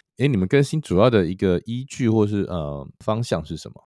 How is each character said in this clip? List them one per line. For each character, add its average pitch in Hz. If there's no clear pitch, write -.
诶， 127
你 143
们 92
更 139
新 151
主 87
要 113
的 104
一 87
个 92
依 123
据 127
或 110
是， 101
呃， 71
方 110
向 82
是 80
什 -
么？ -